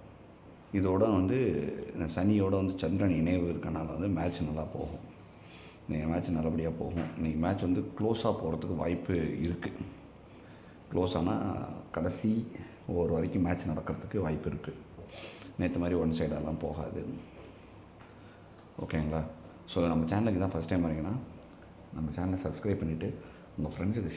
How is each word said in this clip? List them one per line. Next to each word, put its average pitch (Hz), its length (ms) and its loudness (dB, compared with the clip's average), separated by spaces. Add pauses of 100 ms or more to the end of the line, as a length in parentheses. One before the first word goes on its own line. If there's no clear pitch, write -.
(720)
இதோட 98 380 6
வந்து, 98 280 6 (540)
இந்த 82 280 -2
சனியோட 101 280 6
வந்து 95 280 4
சந்திரன் 95 380 4
இணைவு 85 360 4
இருக்கனால 82 340 -2
வந்து 78 220 -2
மேட்ச் 87 340 2
நல்லா 78 220 0
போகும். 76 400 -6 (840)
இன்றைக்கி 78 180 0
மேட்ச் 87 220 0
நல்லபடியாக 80 500 2
போகும். 80 280 -2 (120)
இன்றைக்கி 78 180 2
மேட்ச் 90 240 2
வந்து 90 200 4 (180)
க்ளோஸாக 107 440 2
போகிறதுக்கு 85 320 0
வாய்ப்பு 87 400 0
இருக்குது. 82 760 -2 (1000)
க்ளோஸ் 90 240 2
ஆனால் 101 500 0 (240)
கடைசி 107 560 0 (400)
ஓவர் 85 240 2
வரைக்கும் 82 300 2
மேட்ச் 87 260 2
நடக்கிறதுக்கு 78 500 -2
வாய்ப்பு 80 320 0
இருக்குது. - 240 -6 (840)
நேற்று 87 200 2
மாதிரி 87 200 4
ஒன் 80 120 4
சைடாலாம் 78 480 0
போகாது. 76 460 -4 (1800)
ஓகேங்களா? 78 420 0 (440)
So, 87 200 4
நம்ம 80 180 4
சேனலுக்கு 101 320 4
தான் 92 140 2
ஃபஸ்ட் 82 160 -2
டைம் 90 180 4
வரீங்கன்னா 78 280 0 (800)
நம்ம 76 180 -2
சேனலை 92 280 0
சப்ஸ்கிரைப் 92 420 0
பண்ணிவிட்டு 80 320 -2 (440)
உங்கள் 78 160 -2
ஃப்ரெண்ட்ஸுக்கு 95 440 0